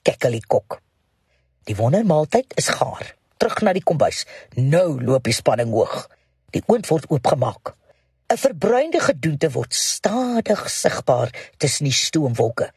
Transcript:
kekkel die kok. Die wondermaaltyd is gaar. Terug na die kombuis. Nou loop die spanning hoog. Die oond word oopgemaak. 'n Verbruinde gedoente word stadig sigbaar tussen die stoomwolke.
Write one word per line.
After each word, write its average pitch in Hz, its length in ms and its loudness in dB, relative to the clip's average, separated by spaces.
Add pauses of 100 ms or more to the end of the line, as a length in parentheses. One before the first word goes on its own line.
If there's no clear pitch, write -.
kekkel - 300 0
die 113 160 -6
kok. - 340 -2 (800)
Die 107 120 -6
wondermaaltyd 151 800 2
is - 120 -2
gaar. - 480 -4 (220)
Terug - 240 0
na 202 120 4
die 190 100 -2
kombuis. - 420 0 (300)
Nou 143 480 2
loop 131 200 2
die 110 100 0
spanning 120 360 0
hoog. - 400 0 (400)
Die - 160 -4
oond 226 220 2
word 160 220 0
oopgemaak. 127 680 -2 (540)
'n 233 80 2
Verbruinde 262 640 0
gedoente 151 520 -2
word 120 220 -6
stadig 233 960 -2
sigbaar - 600 0 (280)
tussen - 280 -2
die 135 80 0
stoomwolke. 120 840 0